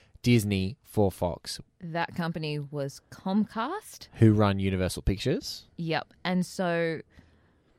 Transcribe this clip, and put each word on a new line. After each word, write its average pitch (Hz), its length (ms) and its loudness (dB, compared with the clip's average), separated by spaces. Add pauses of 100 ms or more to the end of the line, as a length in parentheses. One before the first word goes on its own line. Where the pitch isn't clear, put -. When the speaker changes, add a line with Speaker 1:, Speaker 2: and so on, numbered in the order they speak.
(220)
Speaker 1:
Disney 101 600 4
for 101 280 2
Fox. - 500 -6 (200)
Speaker 2:
That 170 340 -6
company 160 440 -2
was 143 420 -6 (100)
Comcast? 226 1040 -4
Speaker 1:
Who 110 200 8
run 101 240 2
Universal 95 440 -2
Pictures. - 600 -2 (140)
Speaker 2:
Yep. 160 300 -4 (160)
And 180 200 0
so 170 560 -2 (800)